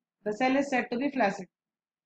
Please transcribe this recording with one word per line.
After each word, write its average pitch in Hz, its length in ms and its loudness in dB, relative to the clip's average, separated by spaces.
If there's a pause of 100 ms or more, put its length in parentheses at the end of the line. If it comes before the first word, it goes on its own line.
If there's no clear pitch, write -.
(260)
the 208 160 -2
cell 262 140 4
is 285 80 2 (100)
said 240 180 0
to 233 60 -2
be 277 180 0
flaccid। 196 300 0 (600)